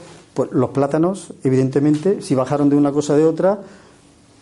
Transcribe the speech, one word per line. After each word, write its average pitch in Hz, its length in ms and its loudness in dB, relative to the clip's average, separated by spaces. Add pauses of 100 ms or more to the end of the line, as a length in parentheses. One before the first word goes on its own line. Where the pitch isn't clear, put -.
(340)
pues 127 180 -4
los 127 200 0
plátanos, 156 640 -2 (100)
evidentemente, 139 800 0
si - 140 -2
bajaron 143 340 0
de 143 60 2
una 143 160 2
cosa 147 240 -2
de 156 100 4
otra, 170 340 0 (840)